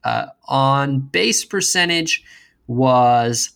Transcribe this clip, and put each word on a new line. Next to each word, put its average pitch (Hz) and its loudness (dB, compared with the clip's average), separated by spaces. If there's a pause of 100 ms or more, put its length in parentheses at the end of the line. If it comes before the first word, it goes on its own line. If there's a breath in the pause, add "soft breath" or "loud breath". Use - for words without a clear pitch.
uh, 117 -2 (220)
on 139 0
base 170 -2
percentage 170 -2 (420 soft breath)
was 120 2